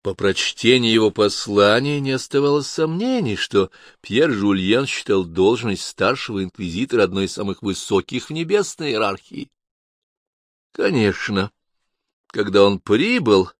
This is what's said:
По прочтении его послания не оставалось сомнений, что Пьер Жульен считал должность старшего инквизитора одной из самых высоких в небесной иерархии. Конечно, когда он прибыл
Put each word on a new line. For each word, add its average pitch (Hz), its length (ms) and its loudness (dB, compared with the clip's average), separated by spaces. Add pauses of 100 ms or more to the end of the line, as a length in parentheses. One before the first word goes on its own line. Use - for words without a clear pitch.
По 98 140 -6
прочтении 113 760 0
его 110 200 4
послания 107 880 0
не 135 120 -4
оставалось 143 560 -2
сомнений, 165 680 -2
что - 340 0 (320)
Пьер 135 300 2
Жульен 101 540 2
считал 98 380 -2
должность 95 640 0
старшего 104 580 -4
инквизитора 98 600 -2
одной 98 220 0
из - 80 -8
самых 98 280 -6
высоких 98 680 -4
в 151 40 -10
небесной 165 560 -4
иерархии. 107 600 -6 (1200)
Конечно, 104 800 -2 (760)
когда 101 360 4
он 101 160 4
прибыл 117 800 2